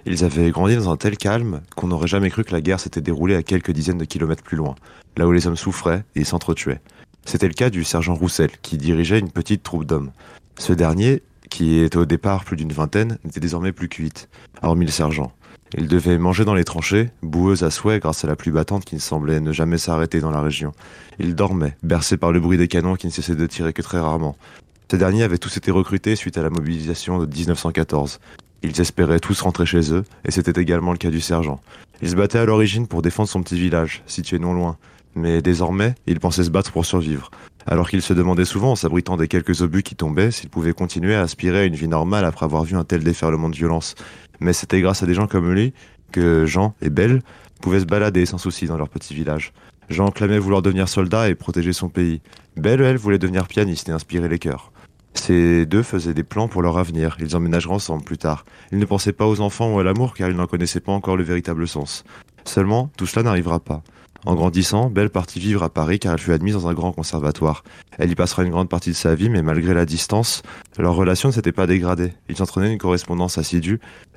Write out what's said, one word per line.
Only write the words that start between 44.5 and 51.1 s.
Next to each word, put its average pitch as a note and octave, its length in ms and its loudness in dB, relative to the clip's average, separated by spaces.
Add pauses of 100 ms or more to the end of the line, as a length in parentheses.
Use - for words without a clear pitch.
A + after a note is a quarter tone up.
c'était - 280 0
grâce F#2 200 0
à F#2 60 0
des F2 80 2
gens G#2 100 2
comme F2+ 260 0
lui A2 220 2 (380)
que E2+ 340 4
Jean F#2 380 0
et D2+ 80 0
Belle A#2 320 2 (360)
pouvaient F#2 200 2
se F#2+ 60 0
balader F#2+ 420 2
sans F#2 100 -6
souci F2 300 -6
dans D#2+ 100 -4
leur D2 120 -4
petit - 260 -12
village. D2+ 360 -4 (380)
Jean F#2+ 220 2
clamait G#2 260 2
vouloir G2 240 4
devenir F#2 260 2
soldat G2+ 420 2